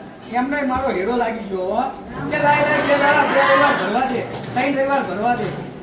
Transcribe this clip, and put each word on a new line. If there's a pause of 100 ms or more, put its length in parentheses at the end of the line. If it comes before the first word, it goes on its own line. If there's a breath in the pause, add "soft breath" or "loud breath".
(360)
એમને
મારો
હેડો
લાગી
ગયો,
હો. (480)
કે
"લાય,
લાય,
બે
દાડા,
બે
રવિવાર
ભરવા
દે,
ત્રણ
રવિવાર
ભરવા
દે." (380)